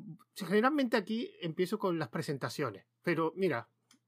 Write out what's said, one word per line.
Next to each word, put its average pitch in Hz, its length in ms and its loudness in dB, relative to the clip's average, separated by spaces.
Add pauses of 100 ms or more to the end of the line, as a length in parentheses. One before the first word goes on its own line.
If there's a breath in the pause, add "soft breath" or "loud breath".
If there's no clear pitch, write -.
(340)
Generalmente 240 640 2
aquí 220 340 -2 (120)
empiezo 180 360 0
con 175 200 0
las 151 100 -2
presentaciones, 135 800 -4 (160)
pero 160 340 2
mira, 156 320 0 (400)